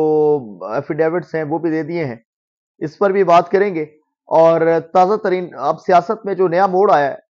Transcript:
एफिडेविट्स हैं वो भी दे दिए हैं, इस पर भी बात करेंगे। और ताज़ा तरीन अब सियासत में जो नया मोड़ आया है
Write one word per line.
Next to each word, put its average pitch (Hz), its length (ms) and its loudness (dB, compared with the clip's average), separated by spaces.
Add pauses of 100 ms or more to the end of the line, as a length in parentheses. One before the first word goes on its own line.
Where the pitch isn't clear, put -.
(760)
एफिडेविट्स 160 580 -4
हैं 160 100 -4
वो 156 140 -6
भी 165 120 -4
दे 160 120 -4
दिए 165 220 -6
हैं, 117 200 -10 (560)
इस 151 160 -10
पर 202 160 0
भी 196 120 2
बात 170 240 4
करेंगे। 185 400 -2 (400)
और 165 500 4
ताज़ा 185 380 2
तरीन 185 420 -4
अब 147 180 -4
सियासत 180 500 0
में 196 80 -6
जो 180 140 0
नया 180 180 2
मोड़ 190 240 2
आया 147 180 2
है - 100 -8 (120)